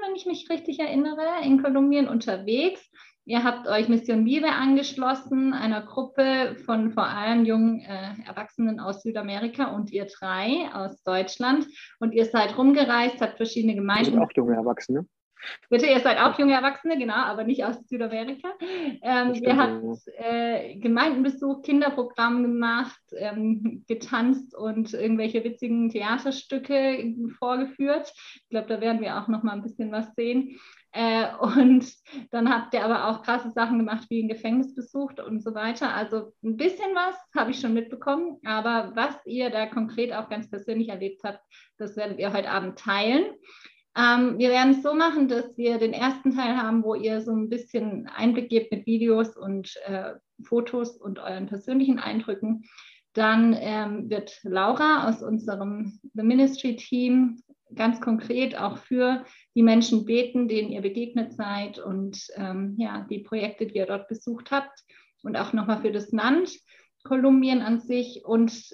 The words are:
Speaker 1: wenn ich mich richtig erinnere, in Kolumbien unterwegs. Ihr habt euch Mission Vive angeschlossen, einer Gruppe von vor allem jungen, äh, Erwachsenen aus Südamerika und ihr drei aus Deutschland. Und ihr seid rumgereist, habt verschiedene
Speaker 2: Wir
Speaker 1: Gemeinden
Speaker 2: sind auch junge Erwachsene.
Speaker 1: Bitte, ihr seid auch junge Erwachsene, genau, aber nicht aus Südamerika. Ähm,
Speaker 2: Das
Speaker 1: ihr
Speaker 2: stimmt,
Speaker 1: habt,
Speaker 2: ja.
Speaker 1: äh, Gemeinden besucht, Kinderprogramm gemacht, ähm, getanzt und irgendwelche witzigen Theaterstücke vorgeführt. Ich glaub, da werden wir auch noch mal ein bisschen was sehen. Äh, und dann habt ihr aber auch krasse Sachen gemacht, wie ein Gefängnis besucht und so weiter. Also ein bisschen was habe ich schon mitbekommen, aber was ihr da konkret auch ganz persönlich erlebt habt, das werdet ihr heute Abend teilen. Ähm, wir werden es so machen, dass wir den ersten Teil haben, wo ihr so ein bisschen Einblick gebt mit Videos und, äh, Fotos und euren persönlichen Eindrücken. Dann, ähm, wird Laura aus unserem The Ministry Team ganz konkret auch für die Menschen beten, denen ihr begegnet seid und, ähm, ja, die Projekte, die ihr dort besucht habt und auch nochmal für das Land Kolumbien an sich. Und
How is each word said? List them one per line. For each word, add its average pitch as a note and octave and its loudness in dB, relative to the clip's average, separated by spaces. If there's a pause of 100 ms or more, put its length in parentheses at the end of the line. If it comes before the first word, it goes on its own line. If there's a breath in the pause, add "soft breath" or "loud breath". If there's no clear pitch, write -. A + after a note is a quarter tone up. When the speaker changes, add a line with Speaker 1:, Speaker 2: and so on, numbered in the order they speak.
Speaker 1:
wenn G4 -6
ich - -14
mich - -6
richtig D#4+ -4
erinnere, D4+ -2 (220)
in C4+ 6
Kolumbien C#4 2
unterwegs. A3+ -2 (340 soft breath)
Ihr A#3+ 0
habt A#3+ -2
euch A3 2
Mission A3+ 2
Vive D4+ 2
angeschlossen, C4+ 0
einer A3 -2
Gruppe C4 0
von A3 0
vor G3+ 0
allem A3+ 2
jungen, A3 4
äh, G3 -10 (120)
Erwachsenen A3 -4
aus G3 -6
Südamerika A3 -4
und G#3+ -4
ihr G3 -4
drei G3+ -2
aus G3 -8
Deutschland. A#3+ 0 (320 loud breath)
Und A3+ 0
ihr A3+ 6
seid A3 0
rumgereist, B3+ 4
habt A3 -2
verschiedene A3+ 0
Speaker 2:
Wir G3 -4
Speaker 1:
Gemeinden G3+ 2
Speaker 2:
sind A#3 4
auch A3 2
junge A#2+ 2
Erwachsene. A#2+ -2 (640 loud breath)
Speaker 1:
Bitte, A#3+ 4
ihr C4 6
seid B3 4
auch B3+ 4
junge C#4 6
Erwachsene, C#4 0
genau, A3+ -2
aber A3 -2
nicht B3+ 0
aus A#3 -4 (100)
Südamerika. A#3 -6 (540 loud breath)
Ähm, B3 0
Speaker 2:
Das A#3+ -2
Speaker 1:
ihr B3 2
Speaker 2:
stimmt, C4+ 6
Speaker 1:
habt, A3+ 0
Speaker 2:
ja. A3+ -10
Speaker 1:
äh, A#3 -2
Gemeinden A#3+ 2
besucht, C4+ -2
Kinderprogramm B3 2
gemacht, A#3 -2 (180)
ähm, G#3+ -4
getanzt A#3+ -2
und A3 -4
irgendwelche A3 0
witzigen A#3 0
Theaterstücke C4 -2 (240)
vorgeführt. C4+ -2
Ich - -20
glaub, A3 -4
da A3 -4
werden A3+ 0
wir G3+ -6
auch G#3 -4
noch A3 -2
mal A3 0
ein G3+ -8
bisschen A3 -8
was A3 -6
sehen. B3 -2 (340 loud breath)
Äh, A3+ 0 (120)
und B3+ 6 (400 loud breath)
dann A#3 2
habt A3+ -2
ihr A3 0
aber A3 0
auch A3 -2
krasse A#3+ -2
Sachen A#3 0
gemacht, A3 -2
wie A3+ -2
ein A3 -2
Gefängnis A#3 -2
besucht C4+ -8
und G#3+ -8
so A3+ -6
weiter. A3+ -4
Also G#3+ -6 (100)
ein A3 -4
bisschen F#4 -2
was F#4 0 (220)
habe B3 0
ich B3 -8
schon A3+ 0
mitbekommen, C#4 -4
aber A3 -2
was C#4+ -2 (120)
ihr B3 -4
da A3 -2
konkret A#3 -4
auch A3 -8
ganz G#3+ -8
persönlich A3 -4
erlebt G3 -8
habt, G3+ -8 (360 soft breath)
das G#3 -10
werdet G#3 -6
ihr G3 -2
heute G3 -2
Abend F#3 -4
teilen. A3 2 (720 loud breath)
Ähm, A#3+ 4
wir B3 4
werden B3+ 6
es C4+ 4
so D4 2
machen, D#4 4
dass A#3 -4
wir A#3 0
den A3+ 0
ersten C4 0
Teil B3+ 0
haben, A3+ 2
wo A3 0
ihr A3 -2
so A3+ -4
ein G#3+ -2
bisschen A3 -6
Einblick A#3+ 0
gebt A3+ 0
mit G3+ -6
Videos A3+ 2
und, G3 -8 (120)
äh, F#3+ -8 (320)
Fotos A#3+ -4
und G3 -10
euren F#3+ -8
persönlichen B3+ 2
Eindrücken. A3 -4 (500 loud breath)
Dann, A3 6
ähm, G#3+ -4
wird G#3 -6
Laura A3 2
aus A3+ 0
unserem G#3 -6 (140)
The G#3+ -6
Ministry C4 4
Team B3 2 (340)
ganz A#3 2
konkret A#3+ -2
auch G3+ -6
für B3+ 0 (300 loud breath)
die A#3 6
Menschen A3+ 6
beten, A#3+ 0
denen G#3+ -2
ihr G3+ -8
begegnet A3+ -4
seid G3+ -8
und, G3 -8
ähm, G3 -6
ja, G#3 -6
die G3+ -8
Projekte, G#3+ -6
die G3 -8
ihr F#3+ -2
dort G3 -6
besucht A#3 -10
habt C#4 -4 (420 soft breath)
und G#3+ -6
auch - -4
nochmal G#3+ 0
für G#3 0
das G#3 -6
Land C4+ 2 (560 soft breath)
Kolumbien C4 4
an A#3 0
sich. B3 -4
Und A3+ 4 (220)